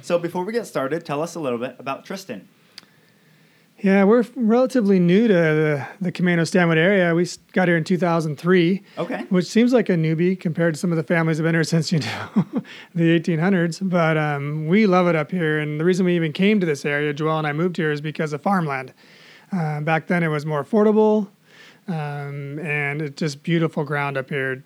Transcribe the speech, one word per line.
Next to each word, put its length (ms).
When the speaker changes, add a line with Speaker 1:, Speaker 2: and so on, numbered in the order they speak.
Speaker 1:
So 160
before 260
we 80
get 140
started, 400
tell 160
us 140
a 40
little 200
bit 180
about 280
Tristan. 420
Speaker 2:
Yeah, 240
we're 180
f-, 140
relatively 640
new 280
to 60
the, 540
the 100
Camano 360
Stanwood 320
area. 340
We 100
s-, 140
got 140
here 100
in 60
two 140
thousand 400
three, 440
Speaker 1:
Okay. 320
Speaker 2:
which 160
seems 280
like 160
a 60
newbie 440
compared 340
to 60
some 120
of 60
the 60
families 340
that 60
have 60
been 60
here 80
since, 280
you 80
know, 460
<laughs> 180
the 160
eighteen 260
hundreds. 420
But, 380
um, 500
we 200
love 200
it 80
up 140
here. 300
And 200
the 60
reason 180
we 120
even 180
came 260
to 60
this 180
area, 300
Joelle 240
and 80
I 80
moved 240
here, 140
is 100
because 320
of 80
farmland. 500
Uh, 300
back 260
then 160
it 60
was 160
more 180
affordable, 640
um, 720
and 420
it's 160
just 260
beautiful 400
ground 340
up 120
here. 360